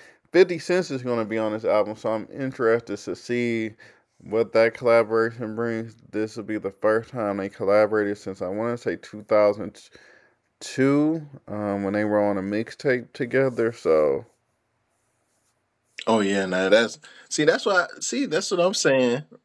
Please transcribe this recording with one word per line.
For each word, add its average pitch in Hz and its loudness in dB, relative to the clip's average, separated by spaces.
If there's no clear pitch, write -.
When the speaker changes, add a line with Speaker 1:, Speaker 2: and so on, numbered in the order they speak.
Speaker 1:
Fifty 175 4
Cent 180 -2
is 135 -6
gonna 120 -2
be 110 -6
on 110 -2
this 110 -6
album, 104 0
so 110 -4
I'm 110 -4
interested 120 -2
to 127 -8
see 117 -4
what 107 -2
that 113 4
collaboration 113 0
brings. 113 -6
This 107 -4
will 110 -10
be 107 -6
the 95 -6
first 110 0
time 104 -2
they 98 -4
collaborated 104 2
since, 95 -10
I 92 -4
wanna 113 -4
say, 98 -4
two 107 -16
thousand 104 0
two, 147 0
um, 101 -4
when 98 -2
they 104 0
were 104 2
on 104 2
a 95 -4
mixtape 113 -4
together, 123 0
so. 78 2
Speaker 2:
Oh, 113 4
yeah, 98 0
now 92 0
that's, 107 4
see, 151 -2
that's 165 2
why, 190 2
see, 254 -4
that's 151 -4
what 190 -2
I'm 185 2
saying, 131 2